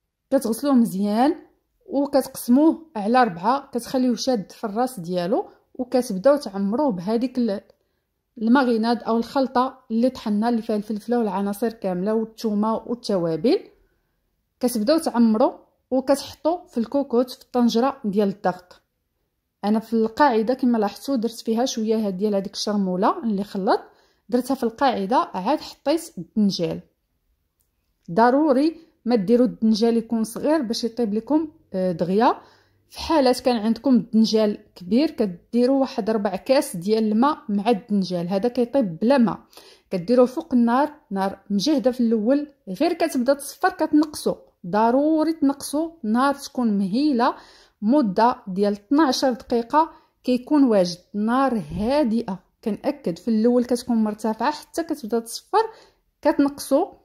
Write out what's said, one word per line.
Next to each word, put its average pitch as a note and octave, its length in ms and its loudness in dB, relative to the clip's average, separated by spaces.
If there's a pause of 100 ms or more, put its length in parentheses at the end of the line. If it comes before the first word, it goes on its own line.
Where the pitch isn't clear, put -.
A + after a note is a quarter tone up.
(320)
كتغسلوه C4+ 420 0
مزيان A3 640 2 (500)
وكتقسموه C#4+ 1080 0
على A3+ 280 2
ربعة، G#3+ 500 -2
كتخليوه B3 420 -2
شاد A#3 360 -4
في - 120 -16
الراس A#3+ 360 -4
ديالو، F3+ 500 -2 (260)
وكتبداو B3 640 0
تعمروه A#3 540 -2
بهذيك A3 460 -4
ال-، G#3+ 240 -2 (760)
الماغيناد A#3 680 2
او A3+ 140 -2
الخلطه B3+ 720 -2
اللي A#3 180 2
طحنا، A3 400 -2
اللي A#3 120 0
فيها A3 140 -4
الفلفله G#3+ 440 -4
والعناصر G3+ 500 -4
كامله F#3+ 440 -4
والثومه A3 640 -2
والتوابل. F#3+ 840 -2 (1000)
كتبداو A#3+ 380 0
تعمروا A#3 560 2 (380)
وكتحطوا C#4 760 -2
في - 100 -14
الكوكوت B3 540 -2
في - 100 -20
الطنجره A#3+ 640 0
ديال G3 240 0
الضغط. - 520 -6 (840)
انا G#3+ 140 2
في A3 140 -8
القاعده A3+ 600 2
كما B3 240 2
لاحظتوا G#3+ 380 -2
درت A3+ 240 -4
فيها A#3 260 -2
شويه A3 420 -2
هاد F#3+ 100 -4
ديال G#3 180 0
هذيك G3 180 -4
الشرموله G#3 680 -2
اللي G3+ 200 -2
خلط، G#3 360 -2 (500)
درتها B3 260 -2
في - 80 -6
القاعده، A3+ 720 0
عاد G#3 260 -2
حطيت - 580 -4
الدنجال. F3 640 -2 (1300)
ضروري C4+ 840 2 (120)
ما A#3 100 2
ديروا A#3 300 4
الدنجال A3+ 520 0
يكون A3+ 260 -2
صغير C#4+ 380 -2
باش A#3 220 -6
يطيب A3+ 300 -4
لكم، C#4+ 340 0 (260)
آه، F#3 180 -2
دغيا. F#3+ 500 0 (480)
في - 100 -18
حالات B3+ 400 2
كان B3 180 0
عندكم A3+ 380 0
الدنجال G#3+ 640 2 (180)
كبير، A#3+ 360 0
كديروا B3 680 0
واحد A#3 280 -4
ربع G#3 260 -2
كاس C4+ 400 0
ديال G#3 280 0
الماء A#3 340 2 (120)
مع G3+ 200 0
الدنجال، F3+ 580 -2
هذا G3 220 0
كيطيب A#3+ 500 -2
بلا C4 180 2
ماء. A3 220 2 (500)
كديروه A#3 360 2
فوق B3+ 280 -4
النار، B3 400 2 (180)
نار G3 280 0 (100)
مجهده A#3 420 2
في A#3+ 80 -2
الاول، A#3 480 2 (200)
غير C#4 260 0
كتبدا C#4+ 400 0
تصفر - 360 -2
كتنقصوا، D4+ 640 0 (320)
ضروري C#4+ 680 2
تنقصوا، D4 580 -4 (120)
نار B3 300 0
تكون A#3 440 -4
مهيله B3 580 0 (460)
مده A3+ 680 2
ديال G3+ 260 0
اثناعش C#4 520 0
دقيقه B3+ 640 0 (320)
كيكون B3+ 400 2
واجد. F#3+ 340 2 (160)
نار A3+ 580 0
هادئه، A3+ 680 -2 (240)
كنأكد A3 560 -4
في - 80 -20
الاول A#3+ 380 2
كتكون A#3+ 320 -2
مرتفعه، A3 540 -2
حتى - 320 -8
كتبدا A#3+ 360 -4
تصفر - 440 -2 (580)
كتنقصوا. C#4+ 640 0 (200)